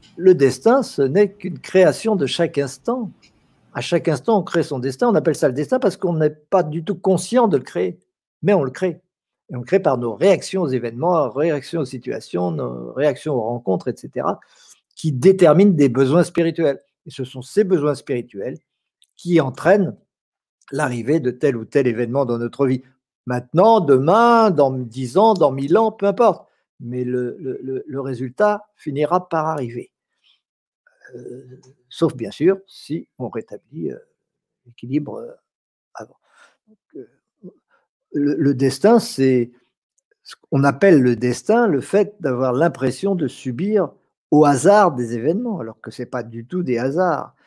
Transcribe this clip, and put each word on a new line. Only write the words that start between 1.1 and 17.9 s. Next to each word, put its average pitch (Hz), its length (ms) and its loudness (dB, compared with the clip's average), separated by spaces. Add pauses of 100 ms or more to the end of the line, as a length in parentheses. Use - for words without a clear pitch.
qu'une 175 280 -12
création 185 560 2
de 160 100 0
chaque 160 320 -2
instant. 202 540 -4 (640)
À 123 60 -6
chaque 165 260 -2
instant, 165 320 0
on - 20 2
crée 165 220 -2
son 147 160 -6
destin. 135 300 -2
On 208 60 2
appelle 147 200 0
ça 147 140 0
le 127 40 -2
destin 151 260 -2
parce 233 180 0
qu'on 180 160 -2
n'est 156 160 0
pas 180 340 -2
du 160 220 -6
tout 202 100 -4
conscient 190 540 0
de - 80 2
le - 60 -4
créer, 180 360 -6 (420)
mais 196 120 2
on 170 100 2
le 127 80 -4
crée. 180 300 -4 (480)
Et 139 60 -12
on 123 40 -8
le 120 60 -10
crée 190 160 2
par 143 160 0
nos 117 180 -6
réactions 180 460 0
aux 151 80 -2
événements, 127 600 -2
réactions 151 520 -4
aux 135 40 -4
situations, 135 680 -8
nos 123 420 -8
réactions 139 420 -2
aux 120 60 -2
rencontres, 120 480 -4
et 113 80 -8
cetera, - 420 -6 (560)
qui 160 160 -4
déterminent 175 640 6
des 143 140 4
besoins 135 340 2
spirituels. 165 580 -2 (240)
Et 147 60 -18
ce 131 140 -10
sont 127 160 -16
ces 202 240 0
besoins 151 300 0